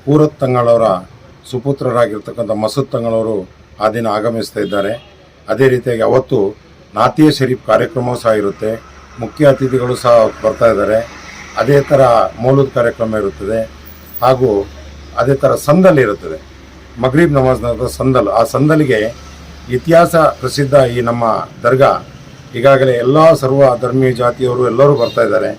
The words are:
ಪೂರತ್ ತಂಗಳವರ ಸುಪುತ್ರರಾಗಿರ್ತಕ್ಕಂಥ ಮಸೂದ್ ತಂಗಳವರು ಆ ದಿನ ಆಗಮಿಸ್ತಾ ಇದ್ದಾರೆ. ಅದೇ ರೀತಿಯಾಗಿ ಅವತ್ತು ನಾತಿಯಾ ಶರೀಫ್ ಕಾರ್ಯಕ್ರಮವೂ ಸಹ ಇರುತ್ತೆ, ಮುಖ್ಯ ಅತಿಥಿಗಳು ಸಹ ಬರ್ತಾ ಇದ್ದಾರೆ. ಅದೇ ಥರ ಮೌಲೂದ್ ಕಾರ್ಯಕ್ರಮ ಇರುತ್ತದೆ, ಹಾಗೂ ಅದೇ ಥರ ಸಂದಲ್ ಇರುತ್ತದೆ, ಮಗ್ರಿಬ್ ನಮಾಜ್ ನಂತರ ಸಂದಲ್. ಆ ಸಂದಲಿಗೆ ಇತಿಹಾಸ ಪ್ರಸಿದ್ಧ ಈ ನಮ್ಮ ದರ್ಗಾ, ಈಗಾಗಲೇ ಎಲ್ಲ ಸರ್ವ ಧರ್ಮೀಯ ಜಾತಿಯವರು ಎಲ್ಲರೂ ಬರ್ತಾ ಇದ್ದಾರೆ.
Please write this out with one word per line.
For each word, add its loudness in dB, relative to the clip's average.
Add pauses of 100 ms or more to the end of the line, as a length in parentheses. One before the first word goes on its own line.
ಪೂರತ್ 0
ತಂಗಳವರ 2 (640)
ಸುಪುತ್ರರಾಗಿರ್ತಕ್ಕಂಥ -4
ಮಸೂದ್ -4
ತಂಗಳವರು -4 (460)
ಆ 2
ದಿನ -4 (100)
ಆಗಮಿಸ್ತಾ -6
ಇದ್ದಾರೆ. -4 (600)
ಅದೇ 2
ರೀತಿಯಾಗಿ -2
ಅವತ್ತು 0 (580)
ನಾತಿಯಾ 2
ಶರೀಫ್ -4
ಕಾರ್ಯಕ್ರಮವೂ -4
ಸಹ 2 (100)
ಇರುತ್ತೆ, -6 (500)
ಮುಖ್ಯ 2
ಅತಿಥಿಗಳು -2
ಸಹ 2 (320)
ಬರ್ತಾ 0
ಇದ್ದಾರೆ. 0 (640)
ಅದೇ 2 (120)
ಥರ 4 (420)
ಮೌಲೂದ್ 2
ಕಾರ್ಯಕ್ರಮ -2
ಇರುತ್ತದೆ, -6 (640)
ಹಾಗೂ 2 (720)
ಅದೇ 0
ಥರ 4 (160)
ಸಂದಲ್ 4
ಇರುತ್ತದೆ, -6 (640)
ಮಗ್ರಿಬ್ 2
ನಮಾಜ್ 0
ನಂತರ -4 (100)
ಸಂದಲ್. 0 (100)
ಆ 4 (140)
ಸಂದಲಿಗೆ 2 (800)
ಇತಿಹಾಸ 2 (260)
ಪ್ರಸಿದ್ಧ -2 (220)
ಈ -4 (100)
ನಮ್ಮ -2 (380)
ದರ್ಗಾ, 2 (680)
ಈಗಾಗಲೇ 4 (100)
ಎಲ್ಲ 2 (240)
ಸರ್ವ 2 (240)
ಧರ್ಮೀಯ 0 (100)
ಜಾತಿಯವರು -2
ಎಲ್ಲರೂ 4
ಬರ್ತಾ 0
ಇದ್ದಾರೆ. -2